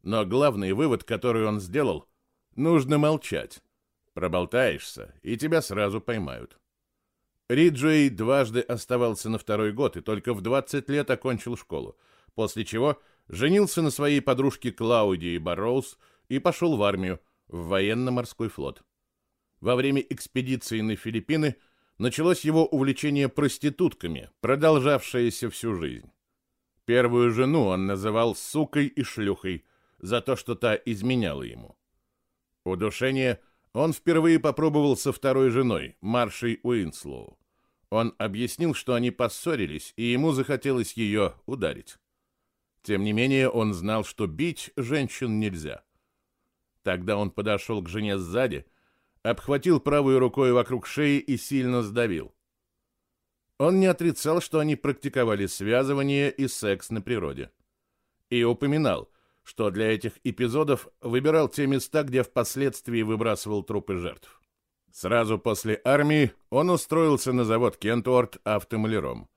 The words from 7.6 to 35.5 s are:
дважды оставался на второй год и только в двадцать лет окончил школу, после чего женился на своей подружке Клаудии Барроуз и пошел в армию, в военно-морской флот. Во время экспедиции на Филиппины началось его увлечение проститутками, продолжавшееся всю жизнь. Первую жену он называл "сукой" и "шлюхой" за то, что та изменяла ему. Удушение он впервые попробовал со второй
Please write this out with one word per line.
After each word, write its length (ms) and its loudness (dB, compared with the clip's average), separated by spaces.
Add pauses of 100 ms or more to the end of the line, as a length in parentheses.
дважды 500 0
оставался 680 -2
на 80 -2
второй 340 0
год 240 -2
и 40 -8
только 340 -4
в 60 -6
двадцать 480 -2
лет 220 -2
окончил 460 -4
школу, 420 -12 (360)
после 300 -2
чего 360 0 (280)
женился 540 2
на 80 2
своей 300 2
подружке 500 -2
Клаудии 680 0
Барроуз 600 -4 (300)
и 100 -2
пошел 380 0
в 60 0
армию, 380 0 (280)
в 200 -8
военно-морской 800 -2
флот. 340 -10 (800)
Во 160 0
время 240 2
экспедиции 800 -4
на 160 -2
Филиппины 600 -2 (420)
началось 460 0
его 220 4
увлечение 640 0
проститутками, 1000 -2 (100)
продолжавшееся 1080 2
всю 240 -6
жизнь. 360 -8 (720)
Первую 460 4
жену 360 2
он 200 0
называл 480 0
"сукой" 520 -2
и 160 -4
"шлюхой" 640 -4 (340)
за 220 -2
то, 160 -2
что 180 -6
та 200 0
изменяла 680 -2
ему. 340 -16 (880)
Удушение 760 -2 (320)
он 200 0
впервые 460 4
попробовал 580 2
со 160 -2
второй 380 4